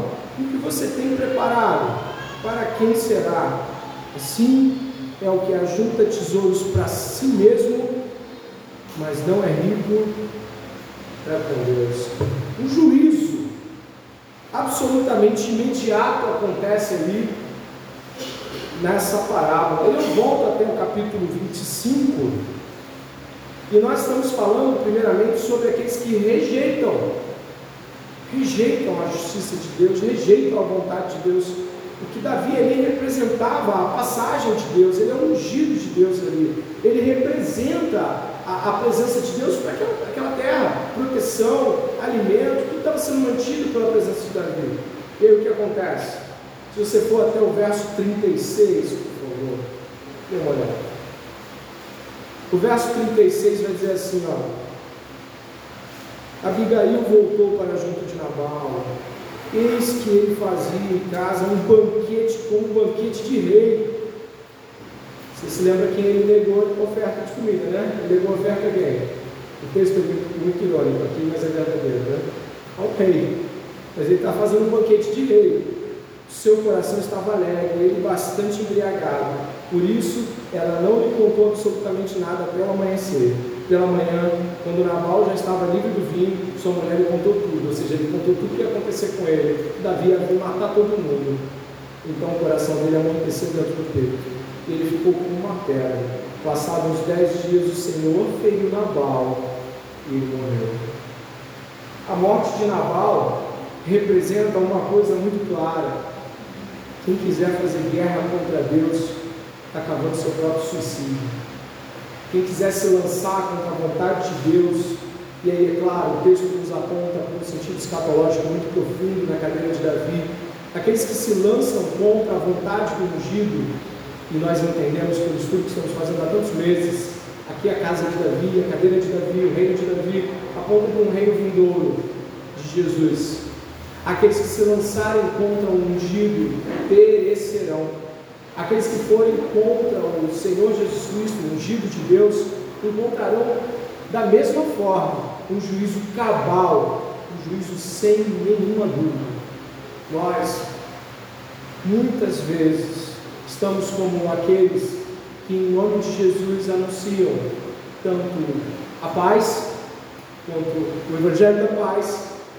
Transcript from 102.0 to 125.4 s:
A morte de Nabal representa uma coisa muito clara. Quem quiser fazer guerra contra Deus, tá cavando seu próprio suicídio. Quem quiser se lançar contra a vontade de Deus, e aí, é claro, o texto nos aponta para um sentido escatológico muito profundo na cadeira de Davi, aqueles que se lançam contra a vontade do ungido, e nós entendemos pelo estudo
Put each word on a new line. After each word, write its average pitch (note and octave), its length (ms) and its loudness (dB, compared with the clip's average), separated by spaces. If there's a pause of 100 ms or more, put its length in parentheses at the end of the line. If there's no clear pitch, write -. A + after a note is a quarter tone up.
A F#3 60 -4
morte G3 420 2
de G#3+ 80 0
Nabal - 800 0 (440)
representa G3 720 2
uma F#3+ 320 2
coisa G3+ 260 4
muito G3 340 -2
clara. D#3+ 640 -4 (920)
Quem F#3 120 2
quiser F3 420 0
fazer D#3+ 320 -2
guerra F3 400 0
contra D#3+ 320 0
Deus, D#3+ 460 2 (640)
tá D#3 80 -6
cavando D#3+ 340 -2
seu D#3+ 160 -2
próprio D#3+ 320 0
suicídio. C3+ 640 -4 (1040)
Quem F#3 120 2
quiser F#3 280 0
se - 160 2
lançar F3+ 640 2
contra F3 160 -4
a D#3+ 200 -2
vontade F3+ 420 -2
de C#3+ 220 0
Deus, E3+ 440 2 (480)
e F3 80 2
aí, F3 240 2
é F3 80 -2
claro, E3 280 0
o D3+ 120 -2
texto F#3 200 6
nos F#3 280 -2
aponta F3 480 -4
para E3+ 160 -6
um E3+ 80 -8
sentido D#3+ 340 -8
escatológico D#3+ 720 0
muito E3+ 240 -4
profundo F3+ 580 -2
na D#3+ 60 -2
cadeira D#3+ 400 -2
de D3+ 80 -4
Davi, D#3 400 -2 (500)
aqueles A3+ 300 2
que A3 100 -2
se G#3 200 0 (100)
lançam G#3 400 2 (160)
contra G#3+ 360 2
a E3+ 40 0
vontade F#3 560 -2
do F3+ 220 -2
ungido, E3+ 500 -2 (640)
e D#3+ 60 -2
nós E3 260 2
entendemos E3+ 540 0
pelo E3+ 180 0
estudo E3+ 280 0